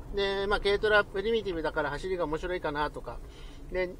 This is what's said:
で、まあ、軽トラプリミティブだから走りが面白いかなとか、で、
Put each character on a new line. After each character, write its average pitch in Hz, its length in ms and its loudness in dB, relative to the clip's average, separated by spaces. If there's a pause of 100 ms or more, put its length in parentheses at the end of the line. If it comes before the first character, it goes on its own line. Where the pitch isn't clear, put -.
(140)
で、 196 320 2
ま 202 100 4
あ、 175 40 2
軽 202 180 4
ト 214 120 4
ラ 208 140 8
プ 196 180 -4
リ 220 100 0
ミ 226 100 2
テ 196 80 -4
ィ 175 40 -2
ブ 165 80 -4
だ 151 100 0
か 151 100 0
ら 143 80 0
走 147 180 -4
り 185 100 0
が 170 60 2
面 156 140 0
白 180 160 -4
い 180 60 -2
か 160 100 -2
な 147 200 0
と 135 100 -8
か、 117 180 -8 (540)
で、 180 280 0